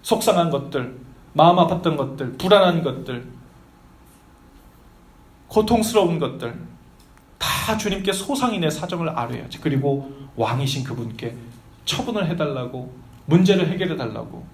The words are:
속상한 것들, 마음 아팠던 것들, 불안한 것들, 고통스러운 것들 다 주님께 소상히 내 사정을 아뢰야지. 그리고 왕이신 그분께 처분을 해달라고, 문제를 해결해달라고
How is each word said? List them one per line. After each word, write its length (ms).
속상한 480
것들, 480
마음 240
아팠던 400
것들, 360
불안한 500
것들, 440
고통스러운 720
것들 400
다 400
주님께 340
소상히 480
내 100
사정을 400
아뢰야지. 500
그리고 520
왕이신 480
그분께 520
처분을 420
해달라고, 680
문제를 440
해결해달라고 840